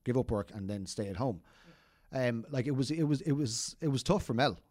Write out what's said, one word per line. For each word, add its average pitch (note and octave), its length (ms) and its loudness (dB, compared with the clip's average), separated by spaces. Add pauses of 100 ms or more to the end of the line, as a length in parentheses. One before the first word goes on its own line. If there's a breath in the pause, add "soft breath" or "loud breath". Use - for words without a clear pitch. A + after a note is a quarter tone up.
give B2 120 2
up B2 140 2
work G2+ 220 -2
and G2 160 -6
then G2+ 160 -4
stay G2+ 240 -6
at F2+ 80 -6
home. A2 240 -2 (720 soft breath)
Um, B2 360 0
like, B2+ 180 0
it D3 40 2
was, C3 200 0
it D#3+ 120 0
was, D3 160 4
it C#3+ 140 0
was, B2+ 480 -2
it D#3+ 80 0
was C3 140 2
tough F#3 200 2
for - 100 -2
Mel A#2+ 240 2 (140)